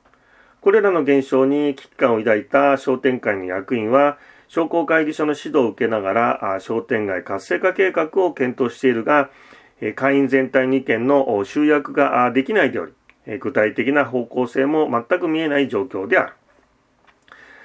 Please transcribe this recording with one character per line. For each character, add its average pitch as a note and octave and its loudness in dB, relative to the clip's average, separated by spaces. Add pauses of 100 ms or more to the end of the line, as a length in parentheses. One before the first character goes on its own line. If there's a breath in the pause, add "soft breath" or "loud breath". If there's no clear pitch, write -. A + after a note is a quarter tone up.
(600 soft breath)
こ G3 4
れ A3 4
ら G3+ 2
の E3+ 2
現 C#3 2
象 C3+ 4
に C#3+ 0
危 - -20
機 - -20
感 A#2+ 2
を - 0
抱 A2 2
い G2+ -4
た C#3 2
商 C3 -2
店 B2+ 0
会 G#2 -2
の F#2+ -6
役 F#2+ -4
員 A2 -2
は、 C#3+ 2 (360 loud breath)
商 E3 -2
工 E3+ -2
会 D#3+ 2
議 D3+ -4
所 D3+ -4
の D3 0
指 - -12
導 D3 2
を - -2
受 A#2 -2
け A2 -4
な A2 -2
が F#2+ -2
ら、 A2+ 0
あ、 F#2+ -6
商 A2+ -4
店 A2+ -2
街 F#2 -4
活 G2 -8
性 F3+ -2
化 F#3 0
計 F#3 0
画 E3 -2
を E3+ 0
検 B2+ -4
討 A#2 -2
し - -20
て C3+ 0
い B2 2
る A2+ -4
が、 C#3+ 0 (500 loud breath)
え A2+ -6
ー、 G#2+ -6
会 C#3 0
員 C#3 2
全 C3 2
体 C3 0
の C3+ 2
意 C3+ -2
見 A#2 0
の、 C3+ 2
お、 G2+ 0
集 D3+ 0
約 D3 0
が、 C3+ 2
あ、 B2 0
で C3 0
き A3 -4
な G3 4
い C3 2
で G#2+ -6
お E2 -6
り、 - -18 (340)
え A2+ -8
ー、 G2+ -6
具 G#2 -6
体 G#2+ 2
的 B2 -2
な C#3+ 2
方 B2 -4
向 B2+ -2
性 C3+ -2
も D3+ 0
全 A#2+ -2
く F3 -4
見 D#3+ -2
え D#3+ -2
な C#3+ 0
い C3+ 0
状 A2+ -2
況 F#2+ -8
で F#3 0
あ A#2 2
る。 - -16 (1300 loud breath)